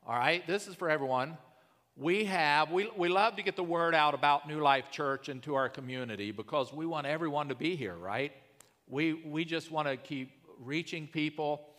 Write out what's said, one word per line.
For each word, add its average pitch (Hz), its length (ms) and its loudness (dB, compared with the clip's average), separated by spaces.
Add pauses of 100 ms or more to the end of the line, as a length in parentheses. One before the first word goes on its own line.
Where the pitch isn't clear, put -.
all 117 120 0
right? 165 280 2
This 202 220 -2
is 190 60 -14
for 165 160 -2
everyone. 139 480 0 (600)
We 180 280 2
have, 156 440 4
we, 196 240 0
we 175 140 0
love 196 280 4
to 208 60 -6
get 185 140 -2
the 185 80 -2
word 170 300 2
out 151 180 6
about 143 340 4
New 151 140 -4
Life 139 300 4
Church 139 400 -4
into 135 240 -6
our 131 160 2
community 123 600 -6
because 117 400 -2
we 151 140 -8
want 160 220 -4
everyone 147 420 -2
to 135 60 -2
be 156 200 -2
here, 113 200 -6
right? 101 380 -4 (540)
We, 156 280 0
we 160 320 -6
just 160 240 -4
wanna 147 260 0
keep 131 360 -8 (300)
reaching 156 440 -6
people. 151 720 -2